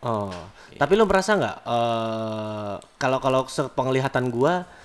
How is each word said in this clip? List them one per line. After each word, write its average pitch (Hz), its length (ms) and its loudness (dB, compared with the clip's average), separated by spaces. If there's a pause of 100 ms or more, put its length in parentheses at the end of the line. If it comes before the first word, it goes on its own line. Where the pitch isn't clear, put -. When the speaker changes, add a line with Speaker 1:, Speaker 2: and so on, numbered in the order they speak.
Speaker 1:
Oh. 107 280 -2 (400)
Speaker 2:
Iya. - 80 -20
Speaker 1:
Tapi 143 160 2
lo 220 120 6
merasa 190 280 2
nggak, 156 320 0
eh, 110 1120 -2 (220)
kalau, 131 220 0
kalau 131 260 2
sepenglihatan 131 840 0
gua, 156 400 2 (160)